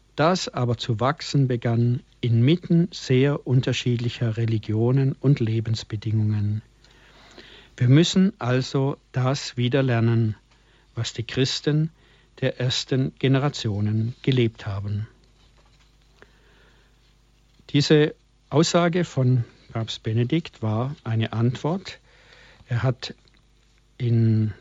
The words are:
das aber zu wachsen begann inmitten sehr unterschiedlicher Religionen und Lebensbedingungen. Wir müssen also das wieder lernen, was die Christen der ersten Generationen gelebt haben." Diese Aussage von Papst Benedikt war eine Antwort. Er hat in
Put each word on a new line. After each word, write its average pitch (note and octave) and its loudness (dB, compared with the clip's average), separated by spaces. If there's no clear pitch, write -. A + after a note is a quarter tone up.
das F3 2
aber A#2+ -2
zu A2 -4
wachsen C#3 0
begann A#2+ 0
inmitten C#3+ 2
sehr C#3 0
unterschiedlicher A#2+ -2
Religionen A#2 0
und C#3 2
Lebensbedingungen. A2 -2
Wir B2 2
müssen F3 4
also C3 -2
das C3 -2
wieder B2 0
lernen, A2+ 2
was - -6
die A2+ -8
Christen D3+ -2
der C3 -2
ersten C3 -2
Generationen A2+ 0
gelebt B2 0
haben." G#2 -6
Diese D3+ 2
Aussage E3+ 2
von B2+ 0
Papst A2+ -8
Benedikt A#2+ -2
war A2+ -2
eine A2+ -2
Antwort. B2+ -4
Er A#2+ -4
hat - -2
in A2+ 2